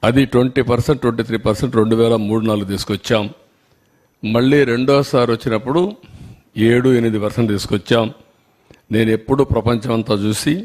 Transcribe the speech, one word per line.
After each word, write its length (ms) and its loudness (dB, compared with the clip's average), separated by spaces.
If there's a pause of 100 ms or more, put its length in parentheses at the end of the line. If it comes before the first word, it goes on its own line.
అది 240 2
ట్వంటీ 440 0
పర్సెంట్, 340 0
ట్వంటీ 240 0
త్రీ 100 -4
పర్సెంట్ 420 -2
రెండు 160 2
వేల 200 2
మూడు 340 -2
నాలుగు 220 -2
తీసుకొచ్చాం. 520 -2 (960)
మళ్ళీ 360 2 (140)
రెండోసారి 640 0
వచ్చినప్పుడు 460 -2 (880)
ఏడు 180 4 (100)
ఎనిమిది 260 0
పర్సెంట్ 300 -2
తీసుకొచ్చాం. 500 0 (880)
నేను 280 2
ఎప్పుడూ 260 0 (100)
ప్రపంచం 440 -2
అంతా 180 -2 (100)
చూసి 280 -2 (100)